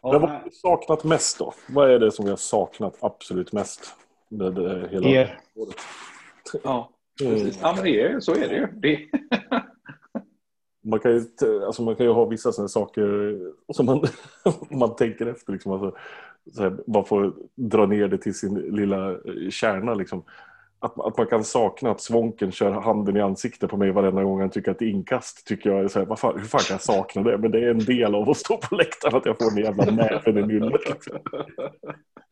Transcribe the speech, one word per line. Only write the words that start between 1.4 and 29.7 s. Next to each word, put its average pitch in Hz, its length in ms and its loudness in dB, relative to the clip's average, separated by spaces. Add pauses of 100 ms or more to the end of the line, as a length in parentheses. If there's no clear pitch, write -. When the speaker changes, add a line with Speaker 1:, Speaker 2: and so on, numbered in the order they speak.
Speaker 2:
Vad 135 220 6
är 123 80 8
det 107 140 4
som 104 120 -6
vi 101 60 0
har 98 60 -2
saknat 98 640 -4
absolut 90 520 -6
mest - 420 -8 (340)
med 95 260 -4
det 90 360 -4
hela 95 180 0
Speaker 3:
Er. 131 300 2 (160)
Speaker 2:
året? - 220 -12 (880)
Speaker 4:
Ja, 127 240 -2 (320)
Speaker 2:
Mm. 123 140 2
Speaker 4:
precis. 104 280 0
Ja, 165 140 2
men 190 80 -4
det 120 180 4
är, 214 180 0
så 170 140 0
är 302 140 0
det - 80 -2
ju. 285 100 0
Det - 420 -2 (1800)
Speaker 2:
Man 110 160 0
kan 123 120 4
ju 117 80 6
t-, 110 460 0
alltså, 113 160 -4
man 113 140 0
kan 123 100 2
ju 117 60 6
ha 113 120 6
vissa 113 280 -2
såna 101 160 -4
saker 104 680 -2 (340)
som 151 140 2
man, - 180 2 (680)
<laughs> - 0 -
man 123 260 0
tänker 113 300 -2
efter, - 260 -8
liksom, 95 200 -6
alltså, 95 260 -6 (540)
så 113 100 -4
här, 95 140 0 (100)
man 104 180 2
får 101 300 0 (200)
dra 110 320 4
ner 104 220 2
det 95 100 0
till 95 200 -4
sin 101 160 -4
lilla, 98 580 -2
eh, 90 380 -8
kärna, 110 440 -2
liksom, 95 300 -6 (580)
att, - 180 -6
att 110 180 -4
man 113 80 2
kan 110 180 0
sakna 113 460 0
att 104 100 -4
Svånken 113 520 -2
kör 101 180 0
handen 101 460 0
i 104 40 4
ansiktet 98 500 -2
på 104 60 -6
mig 98 140 2
varenda 98 340 2
gång 95 160 0
han 95 100 -2
tycker 98 200 -4
att 92 80 -4
det 117 60 -2
är 113 60 0
inkast, 117 560 -6
tycker 104 240 0
jag 98 140 2
är 98 40 0
så 104 100 -2
här, 95 80 0
vad 110 120 -4
fan, 113 200 0
hur 101 80 -10
fan 127 140 0
kan - 140 -2
jag 98 80 -6
sakna 98 400 0
det? 107 160 2
Men 110 120 2
det 110 140 2
är 120 60 4
en 117 80 2
del 113 360 2
av 107 160 2
att 151 60 4
stå - 200 -2
på - 180 -6
läktaren, - 420 0
att 123 100 0
jag 110 120 0
får 113 160 2
den 104 100 0
jävla 101 200 2